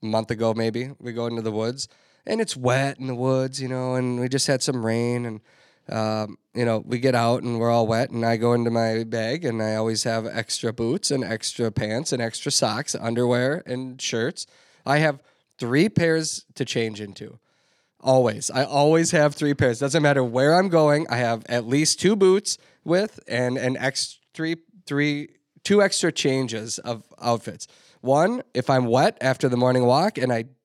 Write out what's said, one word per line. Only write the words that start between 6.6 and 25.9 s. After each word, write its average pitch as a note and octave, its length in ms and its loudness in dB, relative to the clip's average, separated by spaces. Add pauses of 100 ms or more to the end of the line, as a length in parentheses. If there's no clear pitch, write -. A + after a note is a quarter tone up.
know, A2+ 220 0
we A#2+ 140 -4
get B2+ 160 2
out, A#2 260 2
and A#2+ 160 -4
we're A#2 140 2
all A#2 160 4
wet, A2+ 220 0
and A2+ 140 -4
I A2+ 120 2
go A#2 160 2
into A#2+ 180 2
my A2+ 320 0
bag, A2+ 420 -4
and A2+ 160 -2
I A2 140 -2
always A2 300 -2
have A2+ 200 -2
extra A2+ 480 -6
boots A#2 380 -2
and C3 140 -2
extra A2 480 -4
pants A2 400 -4
and A#2+ 100 -2
extra A#2 300 -6
socks, A#2 420 0
underwear B2 720 0
and B2+ 340 -8
shirts. B2 460 -4 (420)
I C#3+ 100 4
have D3+ 220 0 (380)
three C3+ 300 2
pairs D#3+ 560 0 (100)
to C3 100 -4
change A2 360 -4
into. G#2+ 400 -14 (580)
Always. B2 540 2
I C3 100 0
always D3+ 480 4
have D3 240 4
three D3 180 0
pairs. B2+ 280 2
Doesn't C#3 200 2
matter C#3+ 220 4
where B2+ 320 4
I'm F#3 140 4
going. D3+ 420 4
I A#2+ 60 -2
have A#2 320 0
at A#2+ 180 -2
least C#3+ 320 0
two G3 160 2
boots G3 420 2 (280)
with F#3 420 0
and B2 320 -2
an B2+ 200 -2
ex-, - 420 -4 (120)
three, D#3+ 240 -4 (300)
three, D3 440 -2 (340)
two G3+ 180 6
extra F#3+ 300 2